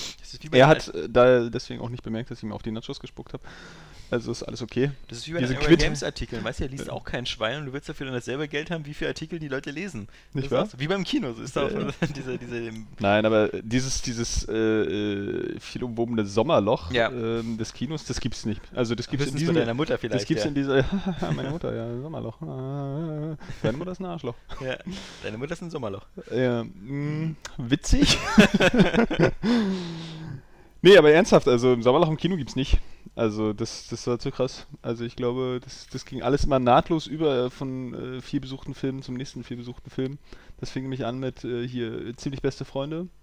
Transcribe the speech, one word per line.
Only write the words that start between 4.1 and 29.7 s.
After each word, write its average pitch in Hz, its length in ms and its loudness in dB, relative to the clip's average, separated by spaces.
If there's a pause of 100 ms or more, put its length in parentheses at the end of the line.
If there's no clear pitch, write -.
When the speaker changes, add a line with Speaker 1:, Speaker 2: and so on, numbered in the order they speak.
Speaker 2:
Also 117 200 -2
ist 117 120 -6
alles 113 180 -10
okay. 123 300 0 (180)
Speaker 1:
Das 117 100 -14
ist - 100 -12
wie 156 40 -10
bei 170 60 -6
Speaker 2:
Diese 127 160 0
Speaker 1:
den 127 80 -4
Airway 165 140 10
Speaker 2:
Quit- 147 40 6
Speaker 1:
Games 147 240 0
Artikeln, 117 400 -6
weißt 123 160 -4
du, 160 40 -2
er 131 60 -6
liest 135 180 -8
Speaker 2:
Ja. - 40 -8
Speaker 1:
auch - 120 -8
keinen 123 220 -6
Schwein 117 340 -4
und 147 60 -8
du 127 60 -10
willst 139 160 -10
dafür 143 180 -8
dann 131 80 -6
dasselbe 127 340 -4
Geld 151 220 -6
haben, 160 160 -6
wie 147 60 -12
viel 151 160 -4
Artikel 160 300 -8
die 151 100 -8
Leute 139 220 -6
lesen. 147 380 -10 (260)
Speaker 2:
Nicht 135 120 -2
Speaker 1:
Das 139 60 -2
Speaker 2:
wahr? 139 140 2
Speaker 1:
ist 131 120 -14
wie 143 100 -4
beim 190 160 0
Kino, 160 280 -2
so 113 100 -10
ist 135 140 -6
da 143 100 0
auch - 40 -2
Speaker 2:
Ja. 139 180 -4 (120)
Speaker 1:
<laughs> 143 140 -2
diese, 127 240 -6
diese 120 320 -8 (300)
Speaker 2:
Nein, 104 240 6
aber 107 240 6 (140)
dieses, 123 400 0
dieses, 117 440 -2
äh, 110 80 -6
äh, 104 1040 0
viel - 240 -8
umwobene 117 440 0
Sommerloch, 113 680 2
Speaker 1:
Ja. 117 180 2
Speaker 2:
ähm, 117 460 -4
des 107 160 -6
Kinos, 147 320 -6
das - 160 -6
gibt's - 240 -6
nicht. 104 160 -4 (140)
Also 117 200 0
das 117 140 -8
gibt's 143 160 -2
in 135 80 -4
Speaker 1:
Höchstens - 80 -2
Speaker 2:
diesem 165 140 2
Speaker 1:
bei 160 60 4
deiner 117 140 0
Mutter 135 220 -2
vielleicht, 107 260 -2
Speaker 2:
das 101 60 -8
gibt's 113 160 0
Speaker 1:
ja. 156 40 0
Speaker 2:
in 143 60 -4
dieser, 139 300 2
<laughs> 180 500 -2
meine 135 160 -6
Mutter, 135 240 -6
ja, 117 280 -6
Sommerloch. 127 360 -10 (1200)
Deine 123 160 -2
Mutter 180 140 -8
ist 180 80 -12
ein 185 60 -8
Arschloch. 165 280 -8 (260)
Speaker 1:
Ja, 131 160 -6 (460)
deine 107 160 -8
Mutter 147 160 -6
ist 165 80 -14
ein 170 80 -10
Sommerloch. 110 340 -8 (260)
Speaker 2:
Ja, 120 320 2
mm, 147 720 -6 (200)
witzig. 143 640 2
<laughs> - 60 -4 (2500)